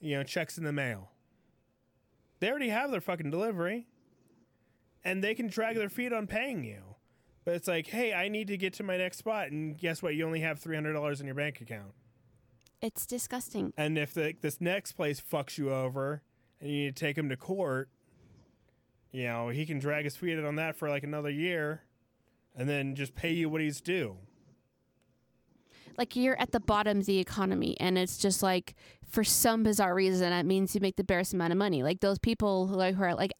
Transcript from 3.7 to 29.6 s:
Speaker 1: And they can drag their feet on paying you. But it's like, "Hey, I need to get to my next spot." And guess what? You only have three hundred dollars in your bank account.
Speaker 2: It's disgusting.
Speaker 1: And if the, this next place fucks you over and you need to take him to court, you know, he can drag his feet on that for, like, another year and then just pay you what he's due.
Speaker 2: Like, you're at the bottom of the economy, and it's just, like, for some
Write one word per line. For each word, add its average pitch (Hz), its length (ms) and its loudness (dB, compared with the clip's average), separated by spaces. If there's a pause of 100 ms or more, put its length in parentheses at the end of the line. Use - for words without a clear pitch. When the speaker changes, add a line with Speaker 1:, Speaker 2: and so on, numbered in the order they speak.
Speaker 1:
And 190 220 -2
they 208 100 0
can 240 120 -2
drag 226 300 -2
their 214 120 0
feet 247 240 -4
on 220 140 -2
paying 220 360 -4
you. 101 340 -12 (500)
But 170 80 0
it's 175 120 -4
like, 165 200 0
"Hey, 226 260 0
I 185 160 0
need 214 200 -2
to 202 100 -2
get 185 160 -2
to - 80 -10
my 185 160 0
next 180 180 -2
spot." 208 340 -2
And 151 280 -4
guess 165 240 -2
what? 165 120 0
You 160 120 0
only 160 140 -2
have 160 200 -2
three 165 160 -6
hundred 151 160 -2
dollars 147 280 -2
in 139 60 -8
your 135 80 -6
bank 147 280 -4
account. 104 320 -12 (880)
Speaker 2:
It's - 240 -6
disgusting. 247 720 -4
Speaker 1:
And 151 180 0
if 147 160 -2
the, 160 260 -2
this - 220 -4
next 180 320 -2
place 147 260 -2
fucks - 380 -6
you 139 160 0
over 135 500 -2 (380)
and 147 100 -8
you 147 140 -2
need 135 120 -4
to - 40 -12
take 147 160 0
him 147 140 -2
to 131 80 -4
court, 143 500 -2 (1200)
you 127 140 -6
know, 117 240 -2
he 139 160 -4
can 151 140 -4
drag 147 260 -2
his 143 120 -4
feet 165 220 -2
on 147 180 -2
that 156 200 -2
for, 151 140 -4
like, 143 120 -2
another 147 280 -4
year 156 540 -2 (680)
and 131 140 -2
then 139 260 -2
just 135 200 -6
pay 170 180 -2
you 165 160 0
what 156 140 -2
he's 147 180 -2
due. 139 380 -2 (1800)
Speaker 2:
Like, 240 180 0
you're 254 240 4
at 247 120 0
the 233 80 2
bottom 208 400 4
of 196 60 0
the 196 120 4
economy, 190 640 0
and 185 180 4
it's 180 180 0
just, 196 260 2
like, 185 320 2 (320)
for - 180 2
some 226 380 4